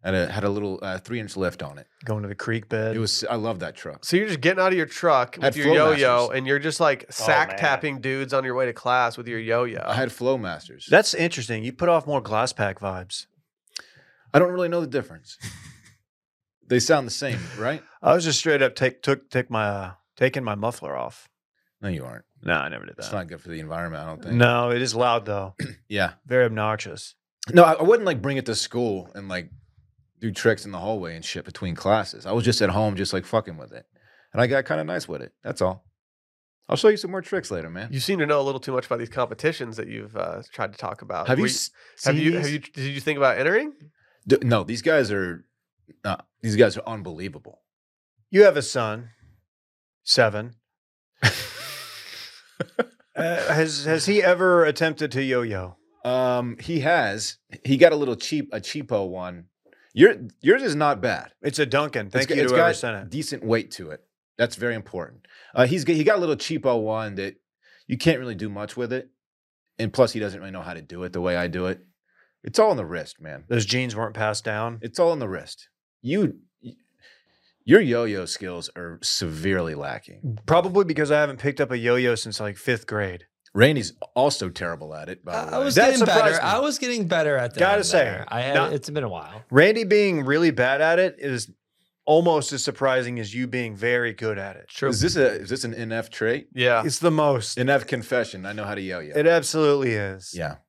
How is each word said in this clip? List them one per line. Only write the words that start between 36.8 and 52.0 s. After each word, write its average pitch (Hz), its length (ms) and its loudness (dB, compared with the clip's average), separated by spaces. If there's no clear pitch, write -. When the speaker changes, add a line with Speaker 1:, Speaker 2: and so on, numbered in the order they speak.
Speaker 1:
you 214 80 4
some 180 140 -8
more 190 100 -8
tricks - 280 -6
later, 82 200 -6
man. 92 220 -12
Speaker 3:
You 131 100 -4
seem 190 180 -2
to 151 60 2
know 147 160 2
a - 20 0
little 135 160 -2
too 135 140 -8
much 127 140 -2
about 120 120 -2
these 117 100 -8
competitions 123 680 -4
that 113 100 -8
you've, 107 300 -12
uh, 87 240 -6
tried 101 220 -8
to - 40 -20
talk 104 240 -10
about. 92 280 -8
Speaker 1:
Have 131 100 4
you 196 40 2
Speaker 3:
Were 220 40 0
Speaker 1:
s-, - 240 -4
Speaker 3:
have 135 120 2
Speaker 1:
seen 156 80 0
Speaker 3:
you, 156 80 4
Speaker 1:
these? 170 100 -2
Speaker 3:
have 143 100 -4
you, 147 80 -6
did 139 340 -10
you 139 60 -8
think 151 180 -4
about 127 200 4
entering? 208 340 0
Speaker 1:
D-, 139 160 4
no, 117 220 2
these 113 160 -8
guys 147 300 2
are, 90 340 -4
uh, 98 140 -4
these 107 160 -2
guys 107 200 8
are - 80 -10
unbelievable. 90 760 -12
Speaker 2:
You 190 140 8
have 180 140 8
a 143 40 -2
son, 117 500 -4
seven. 113 520 2
Speaker 1:
<laughs> 110 80 4